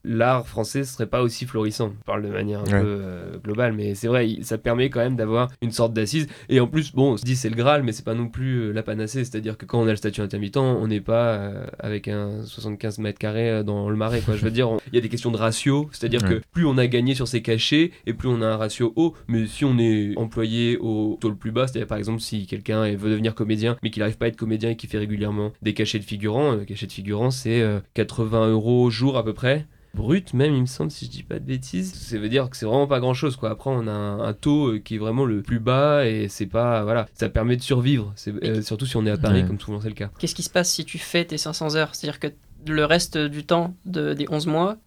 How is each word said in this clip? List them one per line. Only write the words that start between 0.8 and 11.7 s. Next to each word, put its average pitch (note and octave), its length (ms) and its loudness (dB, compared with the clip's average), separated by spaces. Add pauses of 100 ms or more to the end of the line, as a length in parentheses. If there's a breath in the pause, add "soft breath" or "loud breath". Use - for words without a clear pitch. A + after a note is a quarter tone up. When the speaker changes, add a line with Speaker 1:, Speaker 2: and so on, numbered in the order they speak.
Speaker 1:
serait A#2+ 220 -6
pas B2 160 0
aussi A#2+ 240 -2
florissant. G#2+ 560 -2
On - 20 -20
parle G#2 200 -4
de G#2 40 -6
manière G#2 320 -4
un G#2 40 -4
Speaker 2:
Ouais. G2+ 180 4
Speaker 1:
peu, G#2 180 0
euh, F2 420 -10
globale, A2 300 0
mais G#2 220 -2
c'est G2 120 -4
vrai, A#2+ 220 4
il, G#2+ 160 -4
ça A2 140 -4
permet B2 320 0
quand A#2 100 -2
même B2+ 160 2
d'avoir A#2 320 2 (140)
une A#2 100 -2
sorte A#2 220 2
d'assise. C3+ 320 0 (240 loud breath)
Et C3 100 8
en A#2+ 60 6
plus, D3+ 260 -2
bon, C3+ 200 4
on G#2+ 40 2
se A2 80 -6
dit B2+ 120 2
c'est B2+ 120 -2
le A2+ 80 -2
Graal, C#3 260 4
mais A#2 100 0
c'est - 120 -8
pas A2+ 80 -2
non A#2 160 -2
plus, B2+ 300 -2
euh, G#2+ 140 -2
la G#2+ 100 -2
panacée. A2 420 -4
C'est-à-dire A2 320 -6
que - 80 -14
quand A#2 160 0
on A2+ 60 4
a A2 60 4
le G#2+ 40 2
statut G#2+ 240 -4
intermittent, G#2 380 -2
on B2 280 2
n'est G#2+ 140 0
pas, A2+ 360 2
euh, G2+ 300 -6 (120)